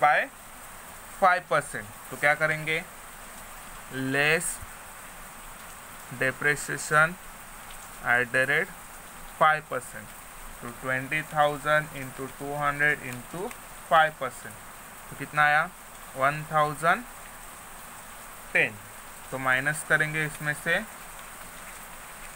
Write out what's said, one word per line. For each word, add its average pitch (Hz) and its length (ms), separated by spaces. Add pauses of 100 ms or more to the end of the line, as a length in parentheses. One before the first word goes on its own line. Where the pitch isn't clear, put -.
by 151 120 (1040)
five 180 300
percent। 113 400 (200)
तो 131 80
क्या 147 180
करेंगे, 156 440 (1300)
less 151 340 (1700)
depreciation 147 920 (1000)
at 120 200
the 131 180
rate 165 200 (720)
five 156 280
percent। 113 460 (460)
तो 120 80 (120)
ट्वेंटी 131 400 (120)
थाउजेंड 147 560 (120)
into 131 260 (120)
टू 143 240
हंड्रेड 143 480
into 123 320 (480)
five 156 320
percent, 117 420 (440)
तो - 100
कितना 147 240
आया, 147 200 (520)
वन 143 360
थाउजेंड 156 520 (1500)
टेन। 139 200 (580)
तो 131 60
माइनस 131 520
करेंगे 156 360
इसमें 151 280 (100)
से, 170 160 (1600)